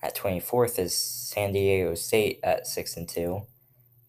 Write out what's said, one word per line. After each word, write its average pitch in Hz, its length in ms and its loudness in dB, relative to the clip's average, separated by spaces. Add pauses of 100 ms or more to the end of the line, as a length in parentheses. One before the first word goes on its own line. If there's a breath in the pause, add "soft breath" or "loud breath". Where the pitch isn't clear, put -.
At - 140 -4
twenty-fourth 110 640 0
is 87 160 0
San - 580 -2
Diego 95 400 4
State - 500 2
at - 220 2
six - 320 -8
and 85 100 -10
two. 87 360 -4 (640)